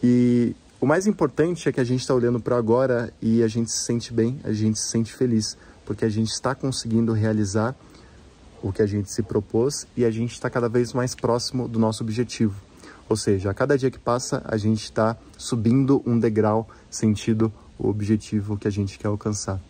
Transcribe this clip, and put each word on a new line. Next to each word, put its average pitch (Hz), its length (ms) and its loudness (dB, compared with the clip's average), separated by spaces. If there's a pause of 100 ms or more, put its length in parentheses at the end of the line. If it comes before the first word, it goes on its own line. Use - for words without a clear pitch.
E 123 540 4 (240)
o - 80 0
mais 170 180 4
importante 165 640 0
é - 20 -2
que 135 80 -2
a 131 40 4
gente 127 220 -2
tá 139 80 0
olhando 120 260 2
pra 123 180 0
agora 120 640 2
e 113 220 4
a 113 40 4
gente 113 240 -2
se - 140 -4
sente 120 260 -4
bem, 117 320 0
a - 80 -6
gente 110 280 0
se - 100 -6
sente 113 240 -2
feliz, 117 420 0 (300)
porque 104 180 -6
a 113 60 2
gente 110 220 -2
está 127 240 -2
conseguindo 117 580 0
realizar 110 640 0 (880)
o 98 100 -2
que - 80 0
a 104 60 4
gente 101 240 -2
se - 100 -4
propôs 113 760 -2
e 120 80 0
a 117 80 2
gente 117 300 -6
tá 127 80 -2
cada 120 180 0
vez 117 240 0
mais 127 220 -2
próximo 120 540 -2
do 113 120 -4
nosso 110 240 0
objetivo. 113 520 -2 (520)
Ou 113 100 2
seja, 98 340 0
a - 20 -2
cada 135 240 2
dia 127 140 0
que - 80 -16
passa, 123 460 -2
a - 100 -4
gente 107 360 -2
tá 113 260 0 (200)
subindo 127 680 2
um 120 120 2
degrau 110 520 2 (200)
sentido 110 600 0 (260)
o - 120 -2
objetivo 104 680 -2
que 104 100 -4
a 104 40 -2
gente 98 260 -4
quer - 100 -6
alcançar. 104 640 -4